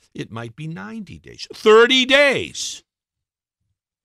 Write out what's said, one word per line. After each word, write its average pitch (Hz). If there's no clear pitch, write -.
It -
might 113
be 156
ninety 190
days. -
Thirty 240
days! 254